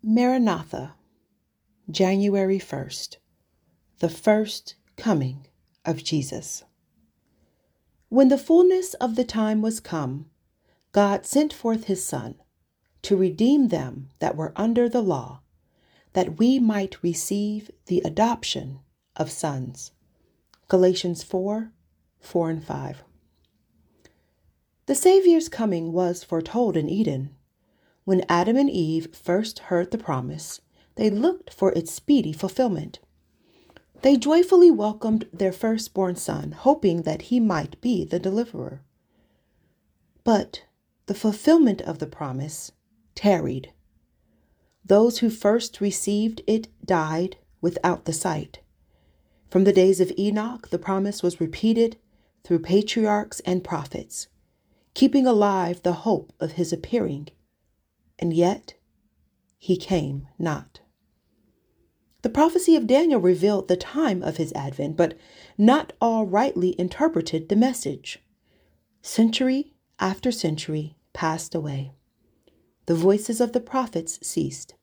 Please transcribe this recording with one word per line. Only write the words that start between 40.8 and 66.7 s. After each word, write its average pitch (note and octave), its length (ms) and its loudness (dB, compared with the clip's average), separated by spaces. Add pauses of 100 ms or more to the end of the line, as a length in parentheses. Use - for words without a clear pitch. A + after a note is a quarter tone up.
the G3+ 80 -6
fulfillment A3 680 4
of D3+ 180 -8
the D3+ 80 -8
promise C#3+ 640 -10 (420)
tarried. D#3+ 580 0 (1120)
Those A3 360 4
who A#3 100 2
first A3+ 500 -2
received G#3 640 -2
it A3 220 -2 (160)
died E3 540 -2 (240)
without F3 420 -2
the E3 80 -4
sight. D#3 460 -6 (920)
From F#3+ 140 4
the G3+ 80 6
days F#3+ 260 6
of F#3 200 0
Enoch, G#3+ 500 -4
the F3 100 -4
promise G3 440 -4
was F3 180 -4
repeated A3+ 560 0 (460)
through E3+ 160 0
patriarchs G#3 880 0
and F3+ 180 -2
prophets, - 640 -10 (640)
keeping C4 340 2
alive G3 560 0
the F3+ 100 0
hope F3+ 460 -2
of D#3+ 140 -6
his E3+ 180 -4
appearing. E3 580 -6 (880)
And E3+ 160 -4
yet, F3 420 -2 (840)
he F3+ 180 -2
came C#3+ 520 -4 (100)
not. D3 400 -6 (1400)
The A#3 80 -2
prophecy E4 460 4
of A#3 100 0
Daniel C4+ 340 4
revealed F3+ 460 2
the F3+ 100 2
time G3+ 460 -2
of D#3+ 140 -4
his D#3+ 160 -4
advent, C#3+ 440 -6
but E3+ 220 0 (400)
not B3 420 4
all A3+ 240 2
rightly F#3 540 0